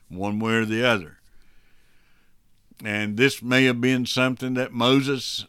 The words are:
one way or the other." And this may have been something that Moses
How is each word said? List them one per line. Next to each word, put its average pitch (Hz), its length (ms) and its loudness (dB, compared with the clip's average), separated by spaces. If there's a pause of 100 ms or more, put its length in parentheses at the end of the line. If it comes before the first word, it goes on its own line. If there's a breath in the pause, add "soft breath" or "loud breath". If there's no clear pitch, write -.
one 101 300 -4
way 113 160 0
or 113 100 2
the 110 200 -2
other." 101 300 0 (1700)
And 104 360 -4
this 131 260 2
may 127 220 4
have 120 160 2
been 127 240 0
something 127 480 -2
that 123 180 -4
Moses 127 760 0